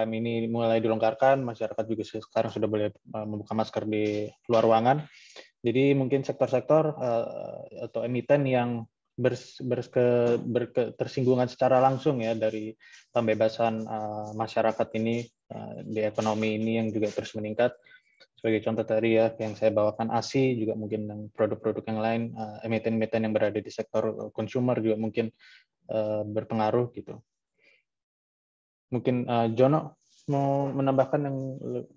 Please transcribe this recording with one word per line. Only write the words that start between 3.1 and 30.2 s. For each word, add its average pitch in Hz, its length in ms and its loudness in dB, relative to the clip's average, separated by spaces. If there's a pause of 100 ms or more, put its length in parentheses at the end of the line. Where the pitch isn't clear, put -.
membuka 107 320 -6
masker 107 320 -2
di 107 400 0 (160)
luar 113 160 4
ruangan. 117 400 4 (580)
Jadi 131 320 4
mungkin 135 320 2
sektor-sektor, 147 720 2
eh, - 920 -4
atau 117 200 -4
emiten 135 400 2
yang 120 400 0 (320)
bers-, 123 400 -2
berske-, 123 800 2
berke-, 120 560 -2
tersinggungan 123 560 0
secara 127 320 4
langsung 135 400 2
ya 113 80 0
dari 110 400 -2 (400)
pembebasan, 110 720 2
eh, 107 460 -6 (100)
masyarakat 110 560 0
ini, 117 320 -2
eh, 110 560 -14
di 110 160 -6
ekonomi 107 560 0
ini 113 240 0
yang 110 160 0
juga 104 160 0
terus - 240 -8
meningkat. 110 400 -2 (640)
Sebagai 110 240 2
contoh 113 240 -2
tadi 113 320 4
ya, 113 160 4
yang 107 240 -6
saya 110 160 2
bawakan 110 400 0
asi 131 400 2
juga 110 240 -2
mungkin 107 320 -6
dan 107 80 -10 (160)
produk-produk 107 560 -2
yang 110 80 -2
lain, 113 220 0 (180)
eh, 107 180 -10 (140)
emiten-emiten 113 560 0
yang 107 80 -2
berada 107 240 2
di 98 80 -6
sektor 107 640 -4
consumer 123 480 0
juga 110 160 2
mungkin, 110 320 -2 (640)
eh, 107 320 -2
berpengaruh 110 720 0
gitu. - 240 -12 (1800)
Mungkin, 123 320 0
eh, 117 240 2
Jono 135 480 2 (320)